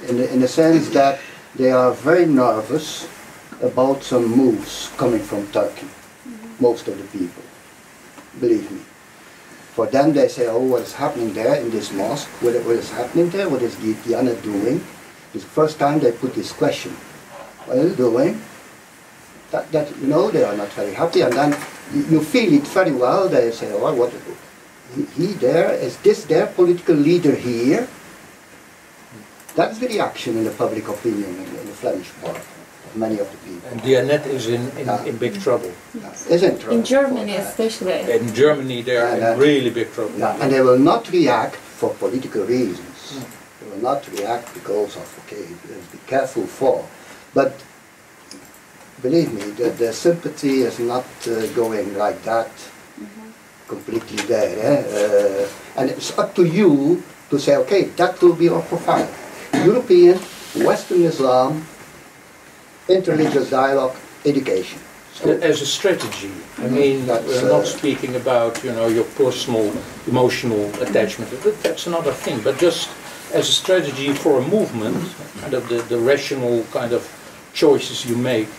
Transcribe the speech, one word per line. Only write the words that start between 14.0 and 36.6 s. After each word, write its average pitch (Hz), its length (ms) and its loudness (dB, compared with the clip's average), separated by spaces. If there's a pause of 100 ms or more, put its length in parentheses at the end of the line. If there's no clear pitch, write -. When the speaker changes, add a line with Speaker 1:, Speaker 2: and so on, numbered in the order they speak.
Speaker 1:
Diana 120 360 0
doing?" 107 420 -2 (520)
It's 107 80 -10
the - 60 -20
first 156 300 0
time 143 200 2
they 123 120 4
put 127 220 -4
this - 180 -6
question. - 400 -2 (720)
"What 127 120 -2
are 151 100 4
you 190 80 -2
doing?" 127 460 0 (1080)
That, 151 200 -6
that, 151 300 -2
you 135 60 -4
know, 175 240 4
they 127 120 4
are 104 140 0
not 101 160 -6
very 104 200 -6
happy, 165 280 0
and 127 100 4
then 143 240 2 (380)
you, 143 160 0
you 156 140 4
feel 214 300 2
it 143 140 4
very 185 240 2
well. 151 380 2
They 117 220 2
say, 107 200 -8
"Oh, 120 220 0
what, 120 180 2 (840)
he, 143 80 -2 (100)
he 196 200 -2
there, 151 400 2
is - 240 -4
this - 280 4
their 180 220 2
political 175 480 2
leader 147 400 4
here?" 123 520 0 (1700)
That's 220 220 0
the 247 100 -4
reaction 151 500 -4
in 113 80 -2
the - 60 -4
public 110 360 -4
opinion 101 480 -4
in, 92 100 -12 (140)
in - 100 -14
the 101 140 -16
Flemish - 280 -6 (100)
part - 160 -10
of - 580 -20
many 110 240 -4
of 98 120 -6
the - 60 -18
people. 90 320 -16
Speaker 2:
And 120 120 -10
Dianet 135 460 2
is 127 200 -4
in, 120 300 -2
in, - 80 -6
Speaker 1:
Yeah. 123 180 -2
Speaker 2:
in 117 140 -6
big 107 240 -4
trouble. - 300 0 (220)
Speaker 1:
Yeah. 220 180 -14 (180)
Is 175 140 4
in - 160 4
trouble 226 180 0